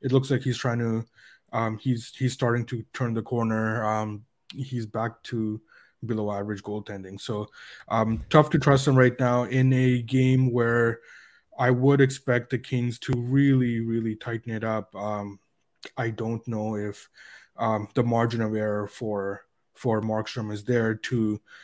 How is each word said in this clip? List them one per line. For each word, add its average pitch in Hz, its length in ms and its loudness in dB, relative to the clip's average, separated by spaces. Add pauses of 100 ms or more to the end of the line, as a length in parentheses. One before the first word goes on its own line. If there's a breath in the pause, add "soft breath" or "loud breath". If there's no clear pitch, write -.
it 127 80 -4
looks 135 220 4
like 131 100 2
he's 123 160 -2
trying 117 220 -2
to, 113 240 0 (480 soft breath)
um, 110 260 -2
he's, 117 380 -4
he's 127 160 0
starting 117 340 0
to 117 260 -8
turn 117 220 -4
the 113 80 -2
corner. 110 600 0
Um, 107 400 -2 (280)
he's 131 340 -6
back 113 380 -6
to 110 360 -6 (460 soft breath)
below 107 260 -2
average 101 300 -6
goaltending. 101 580 -10
So, 107 260 -6 (420 loud breath)
um, 113 420 0
tough 156 200 8
to 156 80 4
trust 139 300 4
him 135 80 6
right 127 240 6
now 123 240 2
in 131 280 4
a 127 300 2
game 131 480 2
where 117 500 2 (560 loud breath)
I 127 140 2
would 135 300 6
expect 127 500 2
the 123 80 -2
Kings 120 420 -4
to - 120 -4
really, 123 680 4
really 113 360 -2
tighten 117 360 -8
it 110 120 -4
up. 110 320 -4
Um, 101 420 -6 (580)
I 117 140 -4
don't 113 380 -6
know 110 280 -4
if, 104 320 -8 (480 loud breath)
um, 110 380 -2
the 127 80 2
margin 117 380 0
of 110 160 -2
error 104 320 -2
for, 98 560 -8 (300)
for 110 260 0
Markstrom 107 520 -4
is 104 120 -8
there 113 300 2
to, 110 460 -2 (240 loud breath)